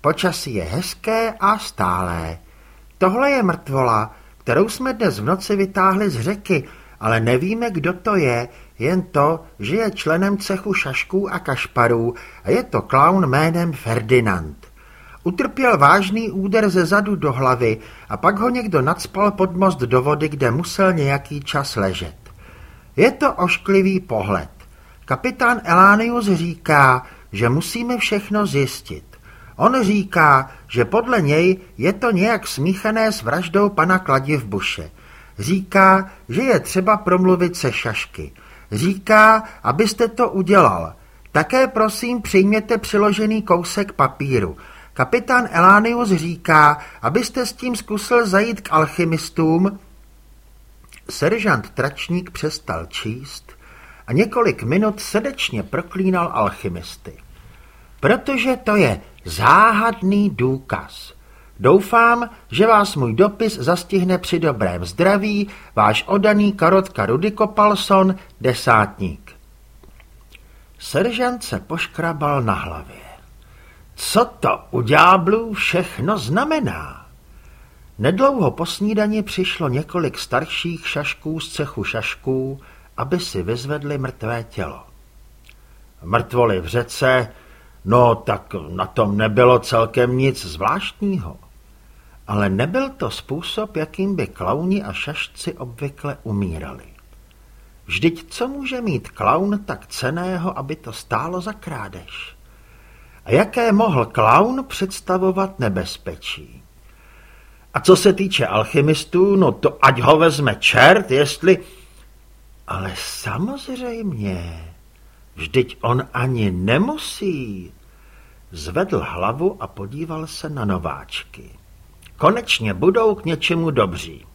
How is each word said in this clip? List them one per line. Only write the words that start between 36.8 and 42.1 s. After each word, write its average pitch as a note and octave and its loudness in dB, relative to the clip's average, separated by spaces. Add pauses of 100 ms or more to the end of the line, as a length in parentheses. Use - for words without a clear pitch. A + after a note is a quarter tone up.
promluvit F3+ 2
se C3 -2
šašky. - -8 (400)
Říká, G#3+ 4 (200)
abyste G#3 0
to A3+ 0
udělal. D#3 4 (380)
Také B3+ 2
prosím A3+ -2